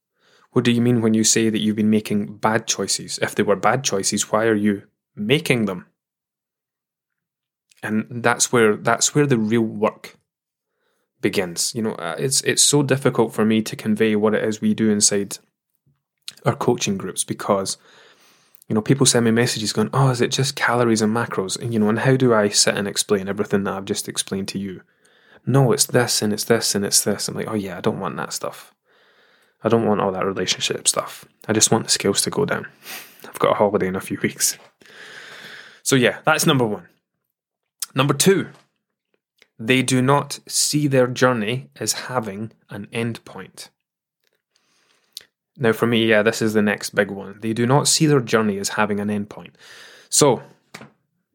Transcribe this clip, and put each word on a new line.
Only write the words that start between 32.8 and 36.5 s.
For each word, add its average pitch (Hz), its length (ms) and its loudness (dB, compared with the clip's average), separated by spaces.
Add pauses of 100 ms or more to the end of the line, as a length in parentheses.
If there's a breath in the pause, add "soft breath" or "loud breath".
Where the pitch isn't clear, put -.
I've - 120 -12
got 104 120 4
a 95 40 0
holiday 101 320 2
in 92 100 -4
a - 20 -6
few 95 240 -8
weeks." - 340 -4 (1300 loud breath)
So - 140 2
yeah, 113 260 2
that's 156 220 2
number 135 200 4